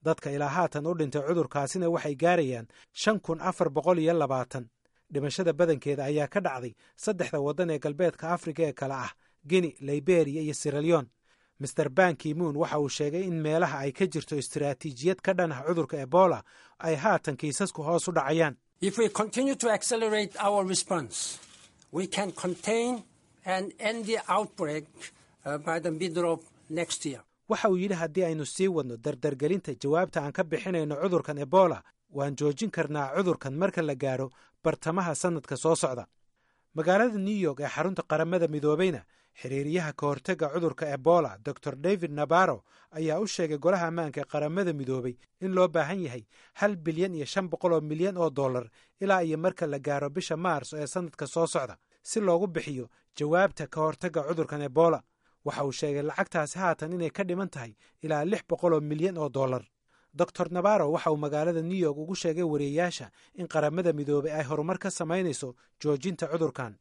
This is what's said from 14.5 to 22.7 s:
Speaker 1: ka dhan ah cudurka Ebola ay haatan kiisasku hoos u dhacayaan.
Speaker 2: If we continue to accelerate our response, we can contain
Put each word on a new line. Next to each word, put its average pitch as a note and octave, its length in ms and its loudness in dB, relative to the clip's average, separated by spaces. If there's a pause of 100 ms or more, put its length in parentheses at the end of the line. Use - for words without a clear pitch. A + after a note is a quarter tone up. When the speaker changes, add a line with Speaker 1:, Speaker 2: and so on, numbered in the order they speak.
Speaker 1:
ka F#3+ 120 2
dhan F3 180 0
ah C3 160 -8
cudurka E3 340 0
Ebola D3 400 4 (360)
ay E3 180 -2
haatan D#3 400 2
kiisasku D#3 460 -4
hoos E3 260 0
u F3+ 40 -4
dhacayaan. D#3 440 2 (240)
Speaker 2:
If G3 180 -2
we A3+ 100 4
continue A#3 460 0
to A#3 160 0
accelerate G#3+ 680 0
our G#3 280 2
response, E3+ 720 -2 (520)
we F3+ 160 -2
can G3 260 -2
contain A3+ 720 -2 (400)